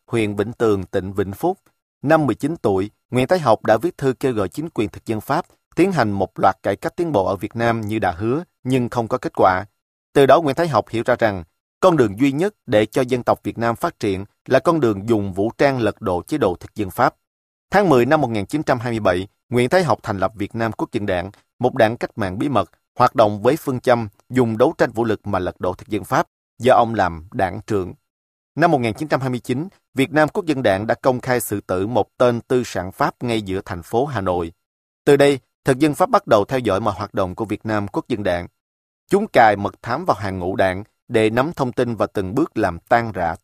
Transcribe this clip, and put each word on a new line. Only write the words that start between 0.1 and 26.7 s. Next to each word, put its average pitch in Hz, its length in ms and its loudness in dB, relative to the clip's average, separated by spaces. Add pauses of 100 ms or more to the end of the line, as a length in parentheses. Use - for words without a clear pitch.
Vĩnh 104 180 -2
Tường, 104 300 0
tỉnh 95 300 -6
Vĩnh 98 200 -4
Phúc. 180 240 -4 (440)
Năm 156 240 2
mười 113 100 0
chín 151 220 -4
tuổi, 101 340 0 (200)
Nguyễn 127 160 0
Thái 185 120 2
Học 127 260 2
đã 110 120 4
viết 113 200 -4
thư 135 220 0
kêu 131 140 0
gọi 98 160 -2
chính 160 200 -10
quyền 107 200 -4
thực - 160 -16
dân 110 160 -4
Pháp 156 240 -4 (300)
tiến 185 160 2
hành 120 200 0
một 98 280 -4
loạt 95 240 4
cải 104 120 0
cách - 200 -8
tiến 170 160 -4
bộ 95 140 2
ở 95 100 -2
Việt 101 200 -10
Nam 117 260 0
như 107 180 -4
đã 95 120 0
hứa, 113 320 -4 (200)
nhưng 127 260 0
không 117 180 -4
có 127 100 -2
kết - 180 -8
quả. 95 300 2 (480)
Từ 139 120 6
đó, 139 160 6
Nguyễn 139 140 -2
Thái 170 120 -2
Học 117 220 0
hiểu 113 160 -4
ra 123 140 2
rằng 98 240 0 (360)
con 175 180 4
đường 107 220 2
duy 139 120 2
nhất 165 240 -4 (100)
để 107 200 2
cho - 160 -2
dân 123 220 -2
tộc 104 200 0
Việt 101 140 -8
Nam 117 180 -2
phát - 240 -6
triển 98 260 -2 (200)
là 127 140 2
con 165 200 0
đường 110 300 0
dùng 101 240 0
vũ 101 240 -2
trang 139 220 0
lật 104 220 -4
đổ 90 220 -2
chế 151 140 -6
độ 101 220 0
thực - 160 -18
dân 101 140 -6
Pháp. 131 260 -2 (560)
Tháng 196 180 4
mười 123 160 6
năm 156 160 2
một 131 60 -2
nghìn 107 180 -4
chín 151 180 -6
trăm 131 160 0
hai 120 120 -6
mươi 113 80 -4
bảy, 95 280 0 (220)
Nguyễn 123 200 0
Thái 185 140 2
Học 120 200 0
thành 101 160 -6
lập 92 160 -2
Việt 98 200 -8
Nam 113 160 -2
Quốc - 200 -8
dân 104 140 -4
Đảng, 92 260 -4 (280)
một 123 160 0
đảng 113 220 4
cách - 200 -8
mạng 98 220 -4
bí 143 100 -2
mật, 104 220 0 (240)
hoạt 123 200 2
động 104 260 2
với 127 140 4
phương 131 240 -6
châm 120 280 0 (220)
dùng 120 280 0
đấu 139 200 2
tranh 143 140 0
vũ 113 140 -2
lực 104 220 -4
mà 98 120 -2
lật 90 200 -6
đổ 92 140 -4
thực - 140 -16
dân 98 160 -4
Pháp, 139 240 -2 (320)
do 117 160 6